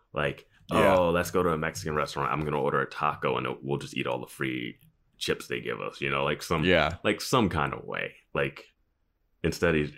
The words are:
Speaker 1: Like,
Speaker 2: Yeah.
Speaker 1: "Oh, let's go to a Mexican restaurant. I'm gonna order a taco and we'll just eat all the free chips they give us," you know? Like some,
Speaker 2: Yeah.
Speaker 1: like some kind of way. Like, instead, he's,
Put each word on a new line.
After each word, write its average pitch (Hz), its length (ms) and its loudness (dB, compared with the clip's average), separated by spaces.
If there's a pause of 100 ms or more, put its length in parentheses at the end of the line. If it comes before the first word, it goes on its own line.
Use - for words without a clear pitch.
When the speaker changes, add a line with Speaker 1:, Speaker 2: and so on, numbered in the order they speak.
(120)
Speaker 1:
Like, 71 340 -2 (240)
Speaker 2:
Yeah. 101 260 6
Speaker 1:
"Oh, 87 140 6
let's 87 200 2
go 92 120 2
to 90 80 4
a 78 80 0
Mexican 80 360 -4
restaurant. 71 360 -2
I'm 73 140 0
gonna 73 160 0
order 69 220 2
a 67 80 -4
taco 71 480 -2
and 64 80 -2 (160)
we'll 69 160 -2
just 67 180 -8
eat 67 100 -2
all 64 140 -2
the 60 60 -10
free 64 520 -6 (380)
chips - 300 -4
they 60 140 -6
give 58 200 -6
us," 50 220 -8
you 69 80 -2
know? 69 140 0
Like 76 180 -2
some, 78 220 0
Speaker 2:
Yeah. 85 400 4
Speaker 1:
like 101 180 2
some 117 260 4
kind 73 240 0
of - 120 -10
way. 50 320 -6 (180)
Like, 71 320 -2 (760)
instead, 82 320 2
he's, 73 240 2